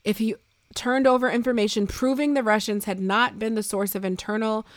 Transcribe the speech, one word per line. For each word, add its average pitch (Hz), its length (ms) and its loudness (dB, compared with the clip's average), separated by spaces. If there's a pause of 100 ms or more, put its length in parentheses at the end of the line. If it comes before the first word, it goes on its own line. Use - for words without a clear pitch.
if 208 140 0
he 220 160 0 (400)
turned 262 320 2
over 254 240 4
information 226 560 0
proving 269 480 0
the 269 80 2
Russians 214 420 0
had 190 160 -4
not 202 380 0
been 226 160 -2
the 214 80 -2
source 202 320 -4
of 196 100 -6
internal 214 640 -2 (100)